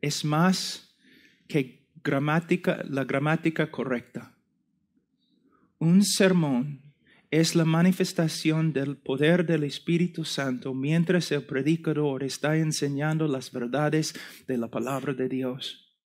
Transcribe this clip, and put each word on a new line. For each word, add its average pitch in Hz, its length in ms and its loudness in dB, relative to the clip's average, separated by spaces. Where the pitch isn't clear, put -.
es 147 220 -4
más 165 720 0
que - 420 -4
gramática, 156 840 0
la 135 180 -2
gramática 151 680 0
correcta. 120 640 -8
Un 175 260 6
sermón 147 880 2
es 160 240 2
la 165 100 4
manifestación 160 1080 2
del 139 220 -2
poder 156 520 2
del 160 160 0
Espíritu 170 600 -2
Santo 131 500 -4
mientras 165 560 0
el 143 120 -2
predicador 147 800 -2
está 143 320 -2
enseñando 156 720 0
las 131 240 -4
verdades 147 640 -2
de 127 120 -2
la 117 100 -4
palabra 131 460 -4
de 127 120 -2
Dios. 127 800 -6